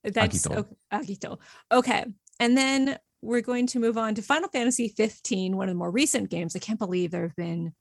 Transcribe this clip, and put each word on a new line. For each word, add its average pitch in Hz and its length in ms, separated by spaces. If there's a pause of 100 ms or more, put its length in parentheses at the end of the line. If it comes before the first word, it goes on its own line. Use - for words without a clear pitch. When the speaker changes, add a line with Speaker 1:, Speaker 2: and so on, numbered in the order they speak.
Speaker 1:
That's 208 440
Speaker 2:
Agito. - 100
Speaker 1:
okay. - 180 (160)
Agito. - 480 (320)
Okay. 240 340 (340)
And 247 180
then 269 400 (240)
we're 233 200
going 247 260
to 247 120
move 226 200
on 220 160
to 214 80
Final 320 260
Fantasy 240 380
fifteen, 190 680
one 190 120
of 180 60
the - 20
more 175 140
recent 240 400
games. 170 240
I 180 40
can't 220 200
believe 180 320
there 175 100
have 165 140
been 170 460